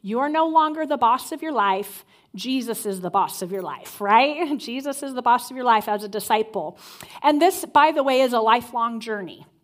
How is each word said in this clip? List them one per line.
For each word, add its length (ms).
You 180
are 80
no 200
longer 380
the 120
boss 340
of 100
your 120
life. 500
Jesus 500
is 140
the 100
boss 320
of 120
your 80
life, 400
right? 560
<laughs> 0
Jesus 440
is 120
the 80
boss 280
of 60
your 100
life 220
as 160
a 60
disciple. 680
And 180
this, 220
by 300
the 100
way, 160
is 140
a 80
lifelong 580
journey. 460